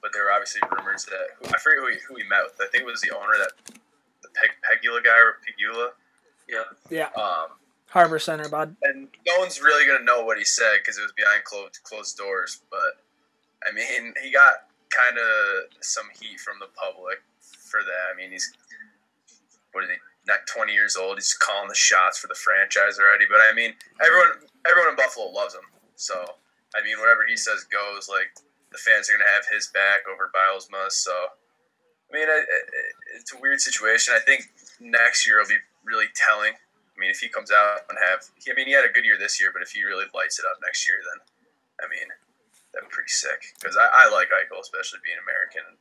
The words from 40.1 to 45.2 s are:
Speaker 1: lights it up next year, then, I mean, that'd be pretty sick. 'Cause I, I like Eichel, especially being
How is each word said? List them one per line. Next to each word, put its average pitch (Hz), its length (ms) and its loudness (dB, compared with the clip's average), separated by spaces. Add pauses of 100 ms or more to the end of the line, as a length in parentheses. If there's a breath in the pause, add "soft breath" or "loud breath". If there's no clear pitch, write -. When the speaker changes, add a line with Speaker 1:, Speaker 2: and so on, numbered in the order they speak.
Speaker 1:
lights - 280 -4
it - 100 -10
up 90 120 -8
next - 260 -4
year, - 120 0
then, - 200 -14 (600)
I - 80 -10
mean, - 200 -10 (680)
that'd - 140 -14
be - 40 -20
pretty - 160 -8
sick. - 540 -6
'Cause - 160 -4
I, 117 120 6
I 113 200 8
like 95 180 0
Eichel, 92 320 -2
especially 92 440 -10
being 87 180 -8